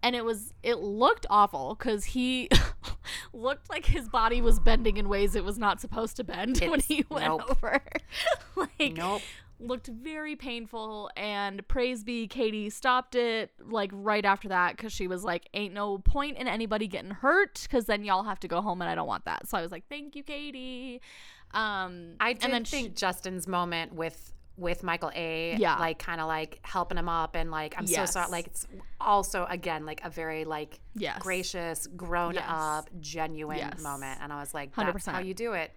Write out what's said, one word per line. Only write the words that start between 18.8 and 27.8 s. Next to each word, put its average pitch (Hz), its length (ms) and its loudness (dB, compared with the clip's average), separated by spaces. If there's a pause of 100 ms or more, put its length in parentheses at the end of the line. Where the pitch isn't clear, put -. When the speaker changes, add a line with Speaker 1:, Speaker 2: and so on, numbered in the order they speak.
Speaker 1:
and 170 80 -2
I 165 60 0
don't 160 120 -2
want 98 180 -4
that." - 220 -6
So 220 100 -2
I 180 40 0
was 170 100 -6
like, 175 180 -14
"Thank 294 260 -12
you, 285 80 -12
Katie." 254 760 -10 (500)
Um, 185 680 -4
Speaker 2:
I 226 120 2
Speaker 1:
and 214 80 -2
Speaker 2:
did 247 120 2
Speaker 1:
then 240 140 2
she - 120 -4
Speaker 2:
think 226 180 -4
Justin's 185 520 -2
moment 175 460 -2
with, 165 400 -6 (240)
with 175 240 -2
Michael 170 320 -2
A, 165 440 -4
Speaker 1:
Yeah. 170 200 6
Speaker 2:
like, 165 220 0
kinda, 165 260 -4
like, 160 380 -4
helping 180 340 -2
him 175 120 2
up 165 260 0
and, 165 160 0
like, 156 260 -6
"I'm 196 100 -4